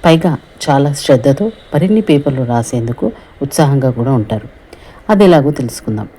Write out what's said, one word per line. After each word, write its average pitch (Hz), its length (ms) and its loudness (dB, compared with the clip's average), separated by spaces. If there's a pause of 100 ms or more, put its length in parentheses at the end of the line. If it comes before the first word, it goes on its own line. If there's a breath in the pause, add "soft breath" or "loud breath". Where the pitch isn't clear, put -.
పైగా 165 340 2 (320)
చాలా 143 220 2
శ్రద్ధతో 139 540 0 (280)
మరిన్ని 190 260 2
పేపర్లు 143 420 0
రాసేందుకు 117 720 -4 (300 loud breath)
ఉత్సాహంగా 139 480 0
కూడా 123 220 -2
ఉంటారు. 107 360 -4 (640 loud breath)
అది 208 140 4
ఎలాగో 151 260 6
తెలుసుకుందాం. 113 580 -6 (100)